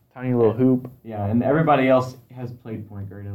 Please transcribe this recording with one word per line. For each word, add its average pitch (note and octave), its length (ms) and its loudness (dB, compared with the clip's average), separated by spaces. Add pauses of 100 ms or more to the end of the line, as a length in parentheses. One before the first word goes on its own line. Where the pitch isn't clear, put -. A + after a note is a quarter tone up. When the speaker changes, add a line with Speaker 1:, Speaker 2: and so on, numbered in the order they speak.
(140)
Speaker 1:
tiny B2+ 200 -4
little A2+ 180 4
hoop. B2+ 360 2 (140)
Speaker 2:
Yeah, G#2 240 -8
and A#2+ 160 0
everybody C#3+ 460 2
else B2+ 280 2 (180)
has B2 180 -12
played G#2+ 360 -12
point G2+ 220 -12
guard G2+ 160 -14
at G2+ 80 -10